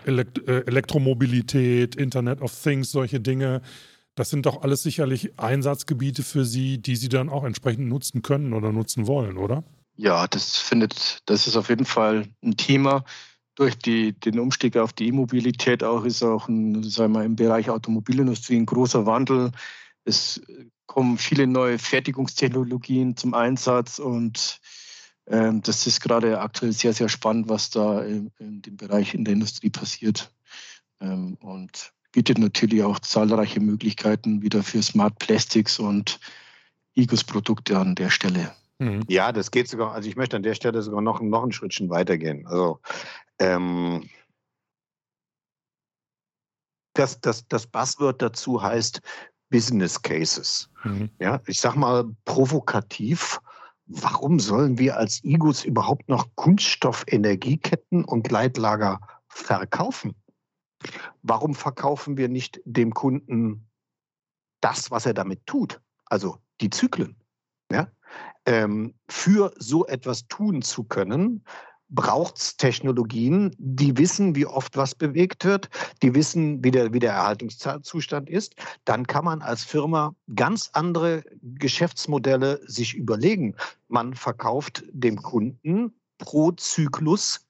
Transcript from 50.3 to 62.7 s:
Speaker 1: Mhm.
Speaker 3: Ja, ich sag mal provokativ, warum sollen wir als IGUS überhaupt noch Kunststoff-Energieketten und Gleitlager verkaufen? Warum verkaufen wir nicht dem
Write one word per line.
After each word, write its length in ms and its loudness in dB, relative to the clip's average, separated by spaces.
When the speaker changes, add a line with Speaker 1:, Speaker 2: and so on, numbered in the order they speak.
Speaker 1:
Mhm. 240 -4
Speaker 3:
Ja, 280 -2
ich 120 -4
sag 160 0
mal 300 2
provokativ, 1160 -2
warum 520 0
sollen 380 2
wir 180 2
als 280 -2
IGUS 420 2
überhaupt 420 0
noch 280 0
Kunststoff-Energieketten 1700 2
und 200 0
Gleitlager 760 2
verkaufen? 880 -4
Warum 320 0
verkaufen 640 -4
wir 120 0
nicht 360 -6
dem 280 0